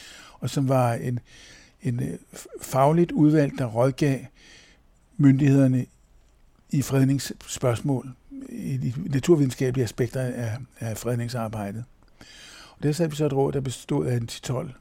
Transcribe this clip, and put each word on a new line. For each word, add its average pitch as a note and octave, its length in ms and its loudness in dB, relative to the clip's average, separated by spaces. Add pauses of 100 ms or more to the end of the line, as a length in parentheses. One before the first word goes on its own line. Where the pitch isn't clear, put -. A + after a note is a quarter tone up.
(400)
og C3 100 -6
som C3+ 180 0
var B2+ 260 4
en, B2 240 -4 (640)
en, B2+ 200 -2
øh, C#3 120 -6 (200)
f-, - 120 -18 (160)
fagligt D#3 500 4
udvalg, D3+ 460 4
der C#3 60 0
rådgav B2+ 540 0 (960)
myndighederne C3+ 720 6 (840)
i C#3 120 0
fredningsspørgsmål, C3 1300 -2 (380)
i F#3 280 -8
de C3 200 -2
naturvidenskabelige C3+ 880 0
aspekter B2 360 -4
af, A#2+ 360 -6 (240)
af A2 180 -8
fredningsarbejdet. A2+ 840 -6 (920)
Og - 60 -20
der D3 100 2
satte D#3+ 180 -2
vi D3 60 -10
så D3+ 100 0
et C#3+ 60 0
råd, C#3 200 2
der C#3+ 80 -2
bestod C#3+ 460 -4
af B2 100 0
en A#2 100 -4
ti - 160 -12
tolv - 280 -6 (100)